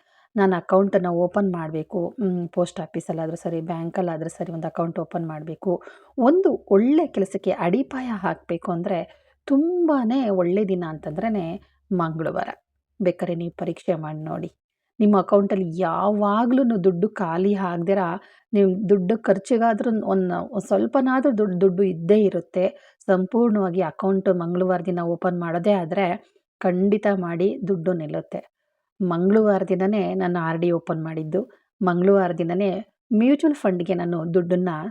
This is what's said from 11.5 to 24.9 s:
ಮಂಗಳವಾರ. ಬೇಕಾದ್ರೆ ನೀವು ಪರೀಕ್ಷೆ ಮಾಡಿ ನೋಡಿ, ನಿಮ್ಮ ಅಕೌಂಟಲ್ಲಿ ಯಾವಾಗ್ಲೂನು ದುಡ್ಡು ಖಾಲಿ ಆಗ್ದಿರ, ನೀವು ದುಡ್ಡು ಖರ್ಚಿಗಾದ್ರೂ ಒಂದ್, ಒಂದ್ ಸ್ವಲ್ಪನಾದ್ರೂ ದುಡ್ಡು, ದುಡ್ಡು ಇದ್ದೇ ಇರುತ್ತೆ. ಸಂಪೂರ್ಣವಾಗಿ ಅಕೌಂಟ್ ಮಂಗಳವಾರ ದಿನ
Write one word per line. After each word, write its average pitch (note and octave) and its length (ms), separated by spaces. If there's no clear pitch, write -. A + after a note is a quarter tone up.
ಮಂಗಳವಾರ. D#3+ 580
ಬೇಕಾದ್ರೆ F3 340
ನೀವು E3+ 160
ಪರೀಕ್ಷೆ F3 440
ಮಾಡಿ D#3 240
ನೋಡಿ, D#3+ 320
ನಿಮ್ಮ G#3 180
ಅಕೌಂಟಲ್ಲಿ F#3+ 640
ಯಾವಾಗ್ಲೂನು G#3 1000
ದುಡ್ಡು F#3 260
ಖಾಲಿ F#3 460
ಆಗ್ದಿರ, F3+ 420
ನೀವು G3 360
ದುಡ್ಡು G3+ 280
ಖರ್ಚಿಗಾದ್ರೂ A3 880
ಒಂದ್, F#3+ 280
ಒಂದ್ G3+ 120
ಸ್ವಲ್ಪನಾದ್ರೂ B3+ 720
ದುಡ್ಡು, F#3 240
ದುಡ್ಡು F#3+ 220
ಇದ್ದೇ F3+ 360
ಇರುತ್ತೆ. - 840
ಸಂಪೂರ್ಣವಾಗಿ F#3+ 760
ಅಕೌಂಟ್ F#3+ 540
ಮಂಗಳವಾರ F3+ 460
ದಿನ F3 180